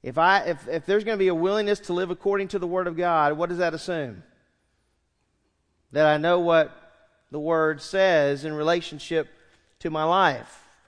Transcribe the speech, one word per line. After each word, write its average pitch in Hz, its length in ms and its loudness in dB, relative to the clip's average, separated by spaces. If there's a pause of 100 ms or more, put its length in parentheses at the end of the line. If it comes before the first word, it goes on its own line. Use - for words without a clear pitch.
If 127 140 -6
I, 185 220 4
if, 156 280 -6
if 160 180 -6
there's 208 180 2
gonna 214 140 -4
be 190 100 2
a 175 80 2
willingness 202 460 0
to - 120 -8
live 180 180 -4
according 196 380 -4
to 202 100 -4
the 175 80 -6
Word 180 200 -2
of 165 100 -8
God, 156 400 2
what 170 120 -2
does 175 100 -6
that 170 140 0
assume? 147 500 -8 (1700)
That 151 140 2
I 151 120 4
know 170 220 2
what 165 320 2 (600)
the 147 80 -8
Word 156 420 0
says 151 600 2
in 156 100 -6
relationship 156 760 -2 (500)
to 170 100 -6
my 156 140 -4
life. 165 540 2 (300)